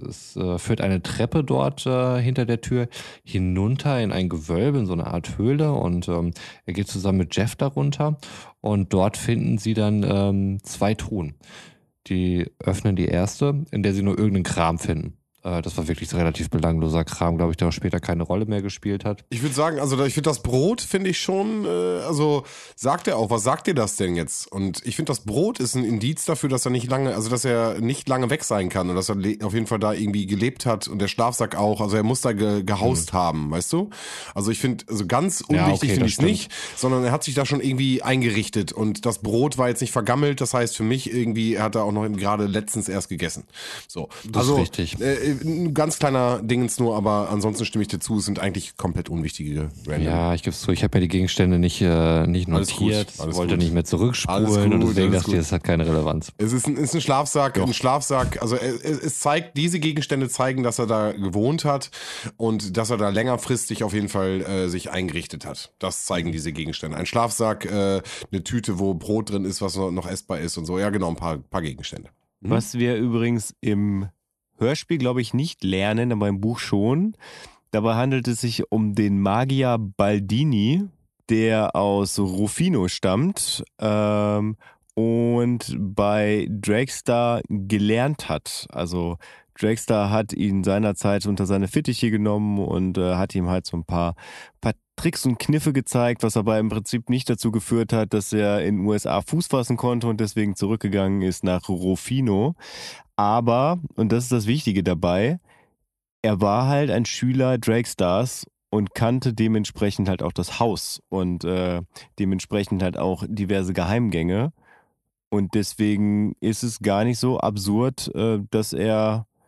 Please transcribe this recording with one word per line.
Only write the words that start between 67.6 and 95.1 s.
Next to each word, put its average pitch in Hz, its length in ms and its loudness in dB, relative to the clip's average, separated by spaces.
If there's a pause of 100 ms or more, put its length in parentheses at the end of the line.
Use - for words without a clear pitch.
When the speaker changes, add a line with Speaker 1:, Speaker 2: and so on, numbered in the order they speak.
Speaker 2:
äh, 98 360 0 (300)
eine 95 100 -2
Tüte, 107 380 -2
wo 98 140 2
Brot 104 360 -2
drin 101 140 -2
ist, 95 180 -6
was 92 140 -2
noch, 95 160 -2
noch 92 160 -4
essbar 90 320 -6
ist 85 180 -6
und 82 80 -6
so. 87 100 -4
Ja, 101 140 0
genau, 95 180 0
ein 82 60 0
paar, 80 240 -4
paar 87 240 -4
Gegenstände. - 460 -10 (320)
Mhm. 98 100 -4
Speaker 3:
Was 113 240 0
wir 120 220 2
übrigens 117 640 0
im 101 480 0 (540)
Hörspiel, 151 360 0
glaub 123 180 0
ich, 123 160 -2
nicht 139 320 -2
lernen, 104 480 2
aber 104 160 0
im 98 140 -2
Buch 117 160 -2
schon. 131 580 0 (540)
Dabei 110 240 2
handelt 127 340 0
es 117 140 0
sich 120 280 -2
um 107 240 2
den 101 240 4
Magier 123 640 2
Baldini, 107 1040 2 (460)
der 110 440 4
aus 101 440 2
Rufino 104 680 2
stammt, 104 760 0 (140)
ähm, 104 800 0 (360)
und 120 880 2
bei 104 720 2
Drakestar 117 960 0
gelernt 104 800 0
hat. - 420 -6
Also 85 460 -4 (420)
Drakestar 107 520 2
hat 107 240 0
ihn 98 280 0
seinerzeit 101 640 2
unter 101 220 0
seine 98 220 2
Fittiche 120 420 0
genommen 104 480 2
und, 92 400 0
äh, 90 160 2
hat 95 200 0
ihm 90 140 0
halt 90 160 0
so - 140 -6
ein 82 80 -6
paar, 85 280 0 (460)
paar 113 140 0 (220)
Tricks - 280 -2